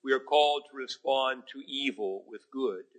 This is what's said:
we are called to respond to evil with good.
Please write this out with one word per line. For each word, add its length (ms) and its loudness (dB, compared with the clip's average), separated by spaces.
we 120 2
are 60 0
called 500 4
to 60 -16
respond 720 -2
to 180 -16
evil 580 -4
with 260 -18
good. 360 -4